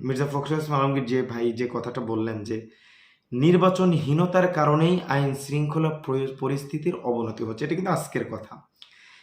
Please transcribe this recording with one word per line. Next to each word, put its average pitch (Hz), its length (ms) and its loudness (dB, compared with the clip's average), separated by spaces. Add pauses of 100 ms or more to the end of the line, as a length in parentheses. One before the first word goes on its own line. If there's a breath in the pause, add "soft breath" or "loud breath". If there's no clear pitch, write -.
মির্জা 131 260 -2
ফখরুল 143 320 -2
ইসলাম 147 220 0
আলমগীর 135 240 2
যে 123 180 0
ভাই 120 300 -2
যে 120 200 -4
কথাটা 123 280 -6
বললেন 110 440 -4
যে 113 240 -6 (640 soft breath)
নির্বাচনহীনতার 180 1160 4
কারণেই 160 600 4
আইন 139 260 2
শৃঙ্খলা 151 560 0
পরি-, 135 500 -4
পরিস্থিতির 147 540 -4
অবনতি 117 500 -4
হচ্ছে, 113 200 -6
এটা 151 100 -2
কিন্তু 185 160 -2
আজকের 120 400 -2
কথা। - 320 -14 (600 soft breath)